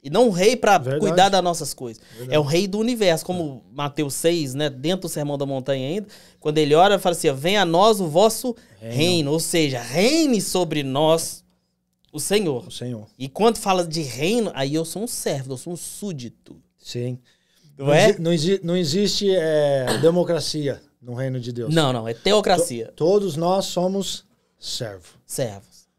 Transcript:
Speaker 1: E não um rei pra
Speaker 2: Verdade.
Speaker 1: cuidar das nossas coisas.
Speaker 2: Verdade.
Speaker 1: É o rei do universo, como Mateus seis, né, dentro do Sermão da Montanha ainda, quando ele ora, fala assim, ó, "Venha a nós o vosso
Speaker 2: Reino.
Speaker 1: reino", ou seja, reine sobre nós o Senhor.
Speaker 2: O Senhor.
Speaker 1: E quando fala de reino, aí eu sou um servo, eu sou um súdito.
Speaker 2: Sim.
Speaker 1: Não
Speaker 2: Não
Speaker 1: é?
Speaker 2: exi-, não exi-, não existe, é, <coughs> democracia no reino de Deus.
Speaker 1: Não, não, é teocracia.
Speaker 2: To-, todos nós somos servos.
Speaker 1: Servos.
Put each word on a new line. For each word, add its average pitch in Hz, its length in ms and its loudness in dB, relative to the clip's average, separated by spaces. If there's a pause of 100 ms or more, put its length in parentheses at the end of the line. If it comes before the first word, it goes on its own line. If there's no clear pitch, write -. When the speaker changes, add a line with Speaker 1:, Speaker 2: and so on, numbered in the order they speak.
Speaker 1:
E 139 60 -10
não 233 180 4
um - 20 4
rei 196 260 4
pra 208 220 4
Speaker 2:
Verdade. 135 220 -2
Speaker 1:
cuidar 190 280 4
das 190 140 2
nossas 165 300 -2
coisas. 117 380 -12
Speaker 2:
Verdade. 127 240 -8
Speaker 1:
É 156 40 6
o 151 40 4
rei 165 240 2
do 196 120 -6
universo, 214 460 2
como 160 480 -6
Mateus 143 420 -4
seis, 165 380 0
né, 147 160 -2
dentro 151 340 -4
do 170 60 -8
Sermão 147 300 -4
da 139 80 -4
Montanha 135 420 -4
ainda, 196 200 -6 (320)
quando 151 180 0
ele 147 160 4
ora, 190 240 6
fala 180 160 0
assim, 165 140 0
ó, 139 60 0
"Venha 180 280 0
a - 20 4
nós 196 360 4
o 175 80 -2
vosso 220 460 2 (260)
Speaker 2:
Reino. 117 160 -8
Speaker 1:
reino", 160 360 2
ou 160 80 0
seja, 147 400 0
reine 226 600 2
sobre 156 420 -2
nós 156 640 0 (680)
o 147 60 -10
Senhor. 160 480 -2
Speaker 2:
O 127 40 -18
Senhor. 120 360 -10 (100)
Speaker 1:
E 135 120 -10
quando 226 300 0
fala 185 280 0
de 160 160 -6
reino, 160 520 -2
aí 139 200 -4
eu 165 100 -2
sou 185 200 -8
um - 20 -8
servo, 135 460 -6
eu 127 40 -8
sou 165 160 -12
um 170 40 -8
súdito. - 840 -12 (160)
Speaker 2:
Sim. 123 420 -8 (600)
Speaker 1:
Não 139 80 -6
Speaker 2:
Não 147 80 4
Speaker 1:
é? 196 160 6
Speaker 2:
exi-, 196 100 -2
não 165 120 0
exi-, 175 320 0
não 170 120 -2
existe, 185 540 0
é, 147 680 2
<coughs> 135 40 -2
democracia 156 800 0 (180)
no 120 140 -14
reino 131 240 -6
de 120 140 -8
Deus. 120 200 -4
Speaker 1:
Não, 151 200 2
não, 113 160 -4
é 117 40 -4
teocracia. 185 760 0
Speaker 2:
To-, - 40 -20 (120)
todos 190 320 2
nós 185 300 0
somos 185 580 -4 (340)
servos. 101 520 -12 (140)
Speaker 1:
Servos. 104 480 -8 (260)